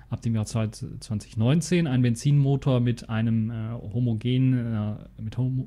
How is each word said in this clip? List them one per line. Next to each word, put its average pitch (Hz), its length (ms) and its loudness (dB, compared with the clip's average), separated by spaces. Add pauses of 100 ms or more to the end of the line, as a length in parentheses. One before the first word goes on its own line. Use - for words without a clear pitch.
ab - 140 -6
dem 117 140 0
Jahr 107 100 0
zwei-, 110 220 -2
zwanzig - 680 -10
neunzehn 165 520 2
einen 127 160 4
Benzinmotor 139 760 4
mit 120 320 -2
einem, 113 400 0
äh, 110 220 -6
homogen-, 123 840 0
äh, 107 640 -4
mit 110 160 -10
homo-, 127 300 -2